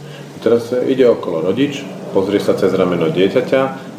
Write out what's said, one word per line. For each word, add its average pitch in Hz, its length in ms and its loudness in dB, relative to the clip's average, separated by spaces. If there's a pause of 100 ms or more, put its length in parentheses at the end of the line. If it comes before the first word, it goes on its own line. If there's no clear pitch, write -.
(400)
Teraz 117 320 2
ide 127 320 2
okolo 90 480 2
rodič, 131 320 -2 (320)
pozrie 98 240 2
sa 95 160 0
cez 95 160 2
rameno 90 400 2
dieťaťa 98 500 2 (380)